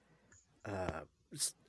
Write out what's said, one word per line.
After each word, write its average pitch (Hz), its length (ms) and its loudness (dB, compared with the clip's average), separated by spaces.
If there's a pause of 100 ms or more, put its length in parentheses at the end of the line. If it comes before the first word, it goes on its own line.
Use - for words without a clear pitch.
(640)
Uh, 160 360 0 (320)
s-, - 220 2 (140)